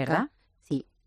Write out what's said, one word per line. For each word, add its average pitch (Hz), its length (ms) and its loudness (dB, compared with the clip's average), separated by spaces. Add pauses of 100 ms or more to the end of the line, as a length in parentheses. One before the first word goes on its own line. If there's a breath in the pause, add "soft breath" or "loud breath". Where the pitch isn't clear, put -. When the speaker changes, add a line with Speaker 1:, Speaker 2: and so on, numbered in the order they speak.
Speaker 1:
acá. 147 100 0
Speaker 2:
¿Verdad? 233 180 2 (320)
Speaker 1:
Sí. - 240 -4 (200)